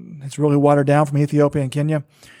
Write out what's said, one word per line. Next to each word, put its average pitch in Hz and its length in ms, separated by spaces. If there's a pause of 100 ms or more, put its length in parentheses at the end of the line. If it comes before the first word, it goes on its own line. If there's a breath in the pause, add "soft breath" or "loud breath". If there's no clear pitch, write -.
(220)
it's 139 140
really 143 200
watered 143 320
down 147 180
from 143 120
Ethiopia 147 440
and 131 80
Kenya. 147 320 (380 soft breath)